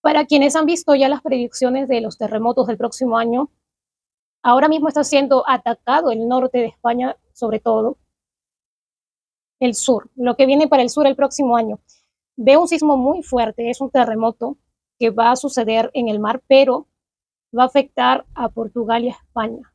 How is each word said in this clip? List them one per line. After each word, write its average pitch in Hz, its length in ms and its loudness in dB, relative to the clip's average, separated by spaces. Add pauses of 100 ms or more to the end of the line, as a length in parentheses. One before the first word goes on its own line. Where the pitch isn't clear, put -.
Para 302 260 0
quienes 285 280 2
han 311 120 0
visto 330 280 0
ya 269 140 2
las 285 140 -2
predicciones 254 640 -4
de 240 140 0
los 220 160 -10
terremotos 220 480 -2
del 226 100 -4
próximo 233 400 -4
año, 233 320 -2 (920)
ahora 262 260 4
mismo 311 200 0
está 302 140 -2
siendo 277 460 2
atacado 262 640 -2
el 226 180 -2
norte 254 300 0
de 233 80 0
España, 240 500 -4 (160)
sobre 220 260 -4
todo 220 380 -2 (1600)
el 247 140 0
sur, - 400 -2
lo 247 220 -2
que 277 80 4
viene 277 240 2
para 277 140 4
el 240 80 0
sur 294 160 0
el 269 100 2
próximo 269 400 0
año. 220 220 -4 (580)
Veo 262 240 6
un 339 80 0
sismo 302 300 0
muy 294 240 -2
fuerte, 233 480 -4
es 247 100 -6
un 269 80 -4
terremoto 233 720 -2 (400)
que 233 100 0
va 226 220 2
a 254 60 2
suceder 226 580 -2
en 240 140 -2
el 214 120 -4
mar, 226 260 -4
pero 269 400 4 (720)
va 247 60 2
a 254 40 4
afectar 262 680 0
a 240 160 -6
Portugal 226 540 -4
y 247 40 -4
a - 40 -6
España. - 640 -10